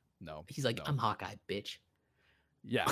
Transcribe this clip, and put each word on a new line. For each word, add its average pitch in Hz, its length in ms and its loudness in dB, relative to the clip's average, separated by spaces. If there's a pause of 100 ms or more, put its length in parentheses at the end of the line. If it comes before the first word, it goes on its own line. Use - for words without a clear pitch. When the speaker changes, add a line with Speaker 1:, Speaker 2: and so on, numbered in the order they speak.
(200)
Speaker 1:
No. 78 300 -8
Speaker 2:
He's 139 160 -2
like, 117 120 4
Speaker 1:
No. - 100 -6
Speaker 2:
"I'm 151 100 2
Hawkeye, 104 380 2 (140)
bitch." - 280 -4 (880)
Speaker 1:
Yeah. 110 240 2